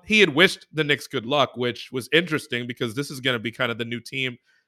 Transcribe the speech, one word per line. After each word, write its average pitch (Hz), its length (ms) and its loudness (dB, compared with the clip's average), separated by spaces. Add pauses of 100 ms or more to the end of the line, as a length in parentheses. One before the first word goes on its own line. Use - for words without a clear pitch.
he 214 140 2
had 190 120 8
wished 170 420 4
the 151 100 -2
Knicks 143 240 0
good 123 180 -4
luck, 131 320 0
which 120 360 -4
was 127 200 -8
interesting 151 540 0
because 120 280 -6
this 139 160 -6
is 135 100 -12
gonna 127 180 0
be 110 140 -6
kind 123 180 -2
of 113 80 -6
the 120 60 -4
new 117 160 -8
team 131 360 -8 (320)